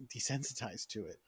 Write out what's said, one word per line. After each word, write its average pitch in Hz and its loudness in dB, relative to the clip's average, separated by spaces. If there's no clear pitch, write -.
desensitized 127 2
to 107 -2
it. 78 -6